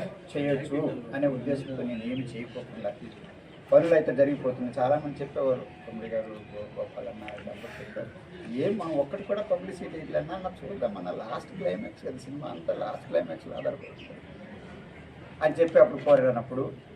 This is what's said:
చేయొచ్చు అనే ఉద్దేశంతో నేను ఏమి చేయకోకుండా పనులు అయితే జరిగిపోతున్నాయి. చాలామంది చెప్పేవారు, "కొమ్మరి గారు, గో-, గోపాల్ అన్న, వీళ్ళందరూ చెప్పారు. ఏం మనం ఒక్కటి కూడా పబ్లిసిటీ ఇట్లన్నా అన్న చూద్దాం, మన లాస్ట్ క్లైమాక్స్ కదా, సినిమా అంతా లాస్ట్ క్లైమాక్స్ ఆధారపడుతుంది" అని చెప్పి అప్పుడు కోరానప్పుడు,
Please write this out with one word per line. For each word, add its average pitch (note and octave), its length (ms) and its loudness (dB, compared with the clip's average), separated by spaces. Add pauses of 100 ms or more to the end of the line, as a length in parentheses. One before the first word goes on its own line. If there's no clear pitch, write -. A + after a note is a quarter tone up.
(320)
చేయొచ్చు C#3+ 460 0 (360)
అనే C#3+ 120 2
ఉద్దేశంతో C3+ 560 -2
నేను A#2+ 200 -4 (100)
ఏమి C3 200 -2
చేయకోకుండా A2+ 580 -8 (840)
పనులు E3 220 10
అయితే D#3 220 6
జరిగిపోతున్నాయి. B2+ 640 2
చాలామంది C#3+ 420 2
చెప్పేవారు, C3+ 460 0 (200)
"కొమ్మరి A2+ 220 -8
గారు, A2 200 -2
గో-, G#2 500 -12
గోపాల్ G2+ 300 -8
అన్న, G#2+ 160 -12
వీళ్ళందరూ - 560 -12
చెప్పారు. - 280 -10 (440)
ఏం F#3+ 260 0
మనం E4 120 -4
ఒక్కటి C#4 320 0
కూడా G#3 200 -2
పబ్లిసిటీ F3 560 -4
ఇట్లన్నా D3+ 360 -4
అన్న F#3 180 -6 (120)
చూద్దాం, - 300 -4
మన F3+ 160 -6
లాస్ట్ - 460 -8
క్లైమాక్స్ - 500 -4
కదా, B2+ 120 -6
సినిమా C#3+ 300 -10
అంతా - 260 -4
లాస్ట్ - 340 -6
క్లైమాక్స్ - 400 -2
ఆధారపడుతుంది" - 600 -6 (1300)
అని D#3 180 6
చెప్పి E3 180 8
అప్పుడు C3+ 260 10
కోరానప్పుడు, B2+ 680 6 (240)